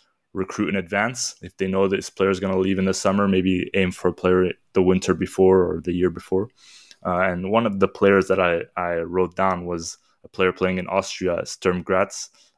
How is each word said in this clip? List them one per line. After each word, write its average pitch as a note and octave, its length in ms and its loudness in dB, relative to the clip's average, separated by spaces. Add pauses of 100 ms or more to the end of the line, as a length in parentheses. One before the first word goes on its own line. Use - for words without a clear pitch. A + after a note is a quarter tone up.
(320)
recruit F#2+ 380 -6
in G2 80 -4
advance G#2 640 -4
if - 160 -16
they F#2+ 100 -2
know F#2+ 200 2
this F#2+ 220 -4
player G2 200 0
is F#2 100 0
gonna F#2+ 180 -2
leave F#2+ 220 0
in F#2+ 60 0
the F#2+ 80 0
summer, G2+ 340 0
maybe F#2 460 0
aim F#2 180 0
for - 160 -4
a F2 60 0
player F#2 400 0 (200)
the G2 80 4
winter F#2 320 2
before F#2 560 2
or E2 120 -6
the F2+ 120 -4
year F2 160 0
before. F#2+ 380 -4 (580)
Uh, F2+ 140 0
and F#2 320 -2
one A2+ 160 2
of G2 120 -4
the F#2+ 80 6
players G2 400 4
that F#2+ 120 2
I, E2+ 240 2 (120)
I F2 220 -2
wrote F2 380 -2
down F#2 300 0
was F2 320 -8 (260)
a - 40 -20
player F#2 240 0
playing F#2 280 -2
in F2+ 80 -8
Austria, F#2 580 -2
Sturm F2+ 380 -2
Graz, - 460 -2 (280)